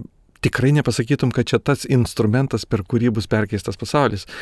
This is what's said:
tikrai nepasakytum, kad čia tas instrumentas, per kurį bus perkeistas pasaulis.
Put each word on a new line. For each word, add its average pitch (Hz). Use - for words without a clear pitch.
tikrai 131
nepasakytum, 139
kad -
čia 120
tas -
instrumentas, 123
per 104
kurį 120
bus 107
perkeistas 107
pasaulis. 120